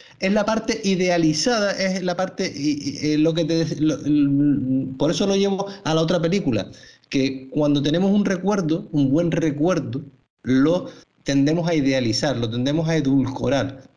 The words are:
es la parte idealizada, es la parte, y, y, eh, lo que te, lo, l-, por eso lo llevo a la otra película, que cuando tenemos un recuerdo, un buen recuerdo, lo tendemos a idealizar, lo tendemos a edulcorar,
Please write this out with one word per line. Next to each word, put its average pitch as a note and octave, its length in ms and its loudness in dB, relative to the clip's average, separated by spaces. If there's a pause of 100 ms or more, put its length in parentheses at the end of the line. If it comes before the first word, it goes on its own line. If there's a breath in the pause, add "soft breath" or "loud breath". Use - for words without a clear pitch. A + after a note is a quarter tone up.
(180 loud breath)
es G3 140 0
la G#3 140 2
parte A3 360 -2
idealizada, F3+ 920 2
es F#3+ 300 -2
la F3 140 -2
parte, F#3 380 -4
y, C#3+ 360 -2 (120)
y, D3+ 100 0
eh, D3+ 60 2
lo D#3+ 160 4
que E3 100 0
te, D#3+ 360 0
lo, D#3 220 2
l-, C#3 840 2 (100)
por C#3+ 140 0
eso G3 160 -2
lo G3 100 0
llevo G3 300 0 (180 loud breath)
a D#3+ 100 0
la E3 60 2
otra E3 220 2
película, D#3+ 480 0 (400 loud breath)
que C3+ 400 -2
cuando D3 320 2
tenemos F3 280 0
un G3+ 140 2
recuerdo, F#3 680 -2
un C#3 180 2
buen E3 200 2
recuerdo, D3+ 720 0 (420)
lo C#3+ 440 2 (380 loud breath)
tendemos D3+ 440 2
a E3+ 60 0
idealizar, C3+ 640 0
lo A#2 100 -2
tendemos C#3+ 400 -2
a E3 80 0
edulcorar, B2+ 840 0 (140)